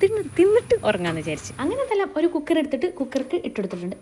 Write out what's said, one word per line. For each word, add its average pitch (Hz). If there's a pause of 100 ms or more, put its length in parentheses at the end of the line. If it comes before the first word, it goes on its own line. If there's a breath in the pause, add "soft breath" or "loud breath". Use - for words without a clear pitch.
തിന്ന്, 415 (160)
തിന്നിട്ട് 427
ഉറങ്ങാമെന്ന് 175
വിചാരിച്ചു. 151
അങ്ങനെ 403
അതെല്ലാം 427
ഒരു 320
കുക്കർ 320
എടുത്തിട്ട് 294
കുക്കർക്ക് 262
ഇട്ടെടുത്തിട്ടുണ്ട്. 190